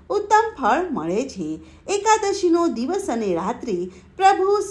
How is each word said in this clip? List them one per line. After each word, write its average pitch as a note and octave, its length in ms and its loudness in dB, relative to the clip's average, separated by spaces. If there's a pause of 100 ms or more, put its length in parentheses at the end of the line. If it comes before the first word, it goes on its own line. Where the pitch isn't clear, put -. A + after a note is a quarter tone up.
ઉત્તમ G#4+ 540 2
ફળ C4+ 280 2
મળે G3 380 -4
છે. D#3+ 300 -8 (300)
એકાદશીનો G4 800 2
દિવસ C4+ 420 -4
અને A3 240 -2
રાત્રિ F#3 560 -4 (260)
પ્રભુ F#4+ 440 4 (100)